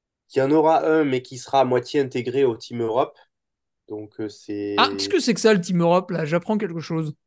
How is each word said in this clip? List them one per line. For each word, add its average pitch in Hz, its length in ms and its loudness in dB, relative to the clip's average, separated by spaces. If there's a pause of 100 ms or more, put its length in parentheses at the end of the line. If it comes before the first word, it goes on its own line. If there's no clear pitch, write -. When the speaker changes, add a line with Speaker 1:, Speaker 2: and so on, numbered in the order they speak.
(340)
Speaker 1:
il 135 40 2
y 131 40 4
en 139 80 2
aura 156 360 4
un, 160 180 4
mais 131 180 -2
qui 127 160 -16
sera 135 220 0
à 131 40 6
moitié 127 360 0
intégré 127 440 0
au 120 120 2
Team 117 260 -8
Europe. 117 360 -2 (680)
Donc, 107 320 -12
euh, 107 100 -6
c'est 101 460 -8
Speaker 2:
Ah, 127 200 2
qu'est-ce - 120 -4
que 392 120 0
c'est 240 140 0
que - 60 -4
ça, 220 140 4
le 190 60 2
Team 175 220 -2
Europe, 180 300 2
là ? 160 120 -2
J'apprends 175 340 -2
quelque 170 220 -6
chose. 160 340 -6 (120)